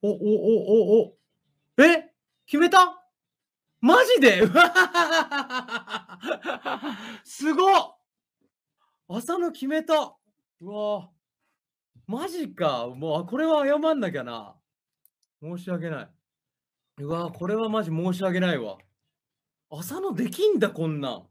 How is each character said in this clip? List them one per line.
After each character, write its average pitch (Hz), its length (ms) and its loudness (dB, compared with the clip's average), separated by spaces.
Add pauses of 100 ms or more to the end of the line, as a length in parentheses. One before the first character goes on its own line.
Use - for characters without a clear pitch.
お、 208 80 0
お、 202 40 0
お、 208 840 2
お、 - 40 2
お。 - 140 -10 (640)
え？ 320 300 4 (340)
決 - 120 -4
め 339 120 4
た？ 359 340 4 (760)
マ 349 240 6
ジ 494 160 4
で？ 208 200 6
<laughs> 220 40 6
う 180 60 0
わ。 285 1700 0 (1040)
す 294 300 -6
ご 370 240 4
っ！ - 180 -2 (1120)
浅 240 280 -6
野 349 140 -2
決 262 160 -8
め 311 160 -2
た。 311 320 -2 (460)
う 175 80 -18
わ。 208 400 -6 (1000)
マ 254 200 -8
ジ 320 260 -10
か。 135 340 -4
も 147 320 -6
う、 - 20 -8
あ、 180 40 -10
こ 226 120 -8
れ 311 80 0
は 302 200 2
謝 285 120 2
ん 311 220 0
な 190 120 -4
き 147 60 -6
ゃ 131 60 -6
な。 113 320 -12 (840)
申 170 160 -12
し 180 120 -14
訳 175 200 -6
な 139 140 -8
い。 98 60 -20 (920)
う 143 40 -12
わ、 165 240 -6
こ 180 160 -10
れ 208 80 -2
は 220 140 -2
マ 214 140 -2
ジ 165 60 -6
申 170 240 -2
し 180 80 -6
訳 185 180 -2
な 180 140 0
い 143 60 -4
わ。 104 180 -10 (920)
浅 180 300 -12
野 381 140 -6
で 233 160 -4
き 403 200 0
ん 381 100 0
だ、 190 100 0
こ 160 180 -6
ん 151 120 -6
な 127 180 -8
ん。 - 140 -20